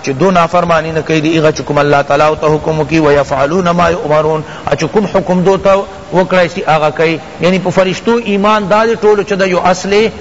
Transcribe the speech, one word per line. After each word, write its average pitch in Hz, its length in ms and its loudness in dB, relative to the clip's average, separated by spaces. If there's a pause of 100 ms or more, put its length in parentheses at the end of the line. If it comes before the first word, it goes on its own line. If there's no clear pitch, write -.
چې - 40 -4
دو 143 220 0
نافرمانی 170 600 0
نه 160 100 -2
کوي 160 200 -2
د 147 40 -4
هغه 156 260 2
چې 156 100 -6
کوم 143 160 -4
الله 143 240 2
تعالی 143 220 0
او 156 120 2
ته 156 200 0
حکم 156 280 -2
کوي، 151 160 0
ويفعلون 143 680 0
ما 175 200 0
یؤمرون، 156 520 0 (300)
چې 147 120 -2
کوم 202 300 0
حکم 180 280 0
دو 190 160 2
ته 196 260 2 (300)
وکړای 180 420 2
شي 190 120 -6
هغه 151 220 2
کوي. 160 300 -2 (220)
یعنی 180 180 0
په 185 100 -2
فرشتو 190 560 0
ایمان 208 440 0
دا 214 160 2
دی 233 100 0
ټولو 214 280 2
چې 202 100 -4
د 190 140 0
یو 175 120 0
اصل 190 480 0 (140)